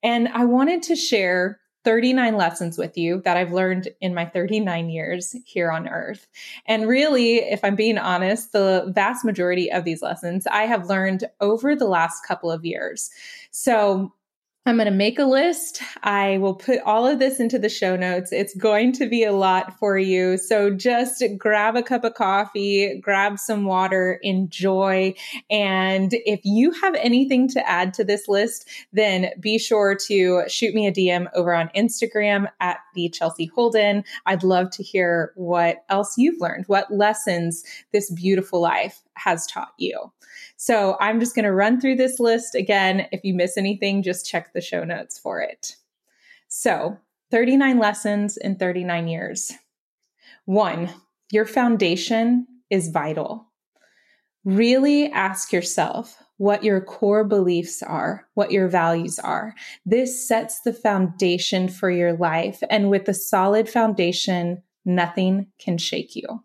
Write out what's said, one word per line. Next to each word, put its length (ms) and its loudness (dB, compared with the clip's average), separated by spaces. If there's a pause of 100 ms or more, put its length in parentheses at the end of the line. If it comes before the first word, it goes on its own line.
And 260 2
I 160 0
wanted 380 2
to 120 0
share 640 0 (240)
thirty-nine 540 2
lessons 400 -2
with 200 -6
you 280 -2
that 100 2
I've 160 0
learned 380 0 (100)
in 140 -4
my 100 -4
thirty-nine 680 -2
years 540 -8
here 260 -2
on 200 -4
earth. 360 -10 (400)
And 220 0
really, 520 4
if 260 -2
I'm 100 2
being 220 2
honest, 560 -2
the 420 2
vast 300 0
majority 440 0
of 140 -2
these 180 -4
lessons 460 -6
I 140 0
have 260 0
learned 380 0 (160)
over 340 2
the 140 0
last 360 0
couple 240 -4
of 140 -6
years. 460 -8 (420)
So 600 0 (520)
I'm 120 4
gonna 140 2
make 260 2
a 80 4
list. 560 2 (220)
I 340 2
will 160 0
put 280 0
all 260 2
of 100 2
this 220 0
into 180 0
the 120 0
show 260 0
notes. 360 -2
It's 240 -4
going 380 2
to 160 -2
be 140 2
a 80 2
lot 480 0
for 180 2
you. 400 2
So 320 2
just 540 0 (160)
grab 360 2
a 60 0
cup 220 -2
of 100 -2
coffee, 840 0
grab 400 0
some 240 -2
water, 580 2
enjoy. 920 0 (340)
And 640 2
if 300 -2
you 280 4
have 240 -2
anything 520 2
to 200 -2
add 280 0
to 80 -2
this 240 -2
list, 400 0 (260)
then 460 2
be 180 0
sure 400 2 (100)
to 400 4
shoot 280 -2
me 100 2
a 60 2
D 180 2
M 240 0
over 200 0
on 220 0
Instagram 720 0 (120)
at 200 -2 (140)
the 160 -2
Chelsea 380 -4
Holden. 560 2 (240)
I'd 160 0
love 280 2
to 120 -12
hear 520 0
what 540 0
else 260 -2
you've 260 2
learned, 260 -4
what 260 0
lessons 720 0 (280)
this 200 0
beautiful 500 0
life 400 -2 (140)
has 320 -2
taught 300 -12
you. 340 -8 (440)
So 440 0
I'm 200 2
just 160 -2
gonna 180 2
run 260 4
through 160 2
this 240 0
list 340 0
again. 580 0
If 120 -8
you 100 -2
miss 240 0
anything, 460 -2
just 220 -4
check 280 -6
the 80 -6
show 220 -6
notes 340 -10
for 240 -8
it. 340 -10 (720)
So 500 -4 (340)
thirty-nine 480 4
lessons 560 0
in 200 -4
thirty-nine 520 -4
years. 460 -8 (920)
One, 440 0 (420)
your 140 2
foundation 1000 0 (240)
is 200 0
vital. 580 -6 (960)
Really 680 4
ask 420 -2
yourself 680 -2 (160)
what 260 2
your 180 2
core 420 0
beliefs 580 0
are, 520 -6
what 180 0
your 160 2
values 520 0
are. 360 -6 (300)
This 420 0
sets 340 -2
the 120 -2
foundation 960 0
for 200 -2
your 240 2
life. 560 -2
And 200 2
with 180 2
a 60 0
solid 560 2
foundation, 920 0 (240)
nothing 640 0 (100)
can 200 -4
shake 400 -6
you. 280 -12